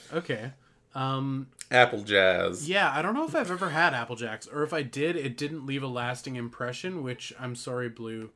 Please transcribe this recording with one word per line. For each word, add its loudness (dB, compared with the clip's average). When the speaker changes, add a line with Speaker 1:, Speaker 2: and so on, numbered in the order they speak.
Speaker 1:
Okay. -4
Um, -2
Speaker 2:
Apple 6
Jazz. 6
Speaker 1:
yeah, 4
I 0
don't 0
know 0
if -4
I've 0
ever -2
had 4
Apple -4
Jacks, -8
or -2
if -2
I 0
did, 0
it -4
didn't -4
leave -2
a -4
lasting -4
impression, -6
which -8
I'm -6
sorry, -4
Blue, -10